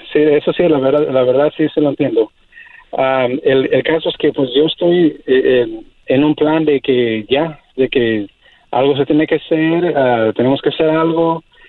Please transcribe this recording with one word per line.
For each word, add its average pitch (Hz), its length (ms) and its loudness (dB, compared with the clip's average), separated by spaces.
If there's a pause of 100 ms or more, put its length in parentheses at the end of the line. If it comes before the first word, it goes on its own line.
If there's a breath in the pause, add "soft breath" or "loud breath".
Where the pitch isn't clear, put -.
(120)
sí, 160 80 0
eso 151 340 2
sí, 180 140 0
la 151 120 2
verdad, 147 320 0
la 131 120 2
verdad 131 320 0
sí 160 180 -2
se - 80 -4
lo 147 80 2
entiendo. 117 420 -2 (680 loud breath)
Am, 131 460 0
el, 135 280 2
el 127 120 0
caso 160 260 -2
es 156 80 -4
que, 151 160 0
pues, 135 220 -2
yo 147 100 2
estoy, 175 500 0 (120)
eh, 131 380 2
en, 113 200 -12 (220)
en 135 160 2
un 151 120 0
plan 156 300 0
de 143 160 0
que 117 480 -2
ya, 151 300 -4 (160)
de 131 140 0
que 113 380 -2 (440 soft breath)
algo 135 260 0
se 139 80 0
tiene 151 220 0
que - 80 -2
hacer, 160 600 -2
ah, 120 400 0
tenemos 127 260 0
que - 80 -2
hacer 160 200 0
algo. 165 540 -2 (260 loud breath)